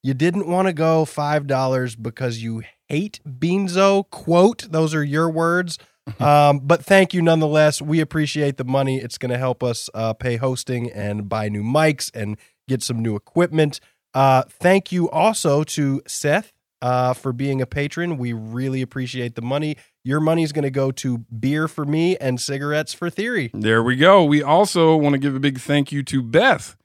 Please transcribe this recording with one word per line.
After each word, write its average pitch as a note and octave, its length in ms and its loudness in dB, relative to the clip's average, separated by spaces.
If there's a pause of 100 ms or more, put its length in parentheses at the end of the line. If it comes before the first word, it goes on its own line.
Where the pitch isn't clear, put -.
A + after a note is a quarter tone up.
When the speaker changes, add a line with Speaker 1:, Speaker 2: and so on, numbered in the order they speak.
Speaker 1:
you C3+ 80 -2
didn't F3 340 -2
wanna F#3 260 0
go D#3+ 320 2
five D3 420 -4
dollars C3 480 -2
because A#2 480 -8
you A2+ 180 -8 (280)
hate F3 380 -6
Beanzo. F#3+ 840 0
Quote, F#3 600 2
those D#3+ 240 0
are D#3 100 0
your D#3 260 0
words. E3+ 480 -2 (280)
Speaker 2:
<laughs> - 140 -14
Speaker 1:
Um, D3 400 6
but D3 240 2
thank G3 300 4
you F3+ 80 0
nonetheless. D#3 600 4
We D#3 200 0
appreciate D3+ 560 -2
the C3 80 -6
money. C3+ 340 0
It's - 180 -12
gonna B2 200 -4
help B2+ 260 -4
us, A#2+ 300 -4
uh, A2 200 -4
pay B2 220 -4
hosting B2 560 -4
and G#2 380 -6
buy G#2+ 180 -4
new G#2 160 -4
mics D3+ 500 0
and G#2+ 240 -8 (300)
get C3 160 -4
some A#2 180 -4
new A2+ 140 -2
equipment. D#3 640 0 (340)
Uh, C3 360 4
thank F#3 420 0
you F3+ 180 0
also D#3 540 0
to C#3 420 -2
Seth, D#3 460 -2 (320)
uh, B2+ 300 0
for C3 200 -6
being C3+ 280 -4
a B2 40 -2
patron. D3+ 540 -6
We A#2+ 140 -4
really B2 500 -6
appreciate B2 500 -8
the A#2+ 80 -10
money. C#3+ 360 -4 (260)
Your C#3 160 0
money's D#3+ 320 0
gonna D3 180 -2
go C3+ 220 -2
to B2+ 260 -4
beer C3 500 -4
for D#3 180 -8
me E3 320 0
and B2+ 220 -4
cigarettes D3 540 -4
for F3 160 -6
Theory. G3 460 -4
Speaker 2:
There A2 260 4
we B2+ 140 0
go. F3+ 280 8
We D3 200 4
also E3 520 4
wanna D3 220 2
give C3+ 180 -2
a C3+ 40 -4
big C#3 200 -2
thank C#3+ 320 0
you C#3+ 120 -4
to C3+ 180 -2
Beth D#3 640 2